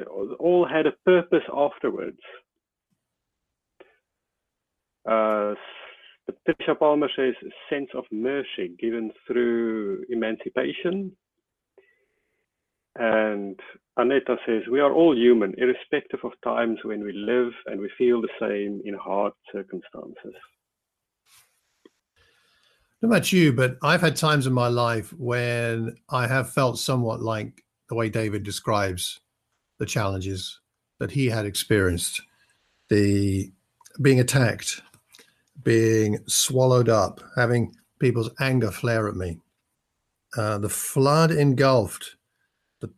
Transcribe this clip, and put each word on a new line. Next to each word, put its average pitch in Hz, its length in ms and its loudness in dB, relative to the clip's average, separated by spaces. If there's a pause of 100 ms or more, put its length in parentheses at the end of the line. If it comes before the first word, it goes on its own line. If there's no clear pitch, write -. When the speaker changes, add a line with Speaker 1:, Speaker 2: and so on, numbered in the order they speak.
(400)
Speaker 1:
"All 175 260 4
had 151 220 0
a 135 60 -2 (120)
purpose 175 380 4 (100)
afterwards." 123 640 -4 (2750)
Uh, 107 480 0 (720)
the - 60 -8 (120)
Patricia 160 300 -2
Palmer 147 400 2
says, 131 280 0
"A - 80 -16 (220)
sense 143 200 -6
of 127 180 -10
mercy 117 580 -6 (100)
given 113 320 -4 (160)
through 117 840 -2
emancipation." 135 1040 -4 (1800)
And 107 640 -2 (380)
Aneta 127 480 2
says, 113 220 0
"We 123 120 0
are 143 140 4
all 165 220 6
human, 117 420 6
irrespective 127 680 -2
of 120 80 -8 (120)
times 117 400 -2
when 107 200 -8
we 104 100 -8
live, 117 400 0 (120)
and 101 140 -8
we 101 180 -8
feel 120 240 4
the 107 80 -4 (100)
same 101 460 -4
in 104 80 -10
hard 98 400 -4 (180)
circumstances." - 800 -14 (1500)
Speaker 2:
I - 1200 -12
don't - 20 4
know 233 80 6
about - 140 0
you, 170 200 6
but 127 300 0
I've 160 200 2
had 156 140 2
times 151 300 2
in 131 80 0
my 120 140 2
life 120 460 0
when 120 840 -4 (140)
I 123 160 0
have 131 260 -2
felt 123 240 2
somewhat 120 440 -2
like 110 420 -6 (260)
the 113 60 -6
way 113 140 0
David 107 340 -2
describes 98 760 -4 (600)
the 107 80 -6
challenges 95 720 -6 (400)
that 120 100 -4
he 135 180 0
had 113 200 -2
experienced, 95 720 0 (680)
the 101 640 2 (520)
being 131 160 6
attacked, 123 640 0 (800)
being 110 640 2
swallowed 127 640 2
up, 101 320 2 (140)
having 120 400 0 (220)
people's 117 320 0 (100)
anger 131 300 2
flare 113 380 -2
at 104 80 -6
me. 90 240 -6 (1000)
Uh, 107 220 -2
the 104 100 -4
flood 147 640 2
engulfed, 135 840 2 (680)
the - 60 -10 (100)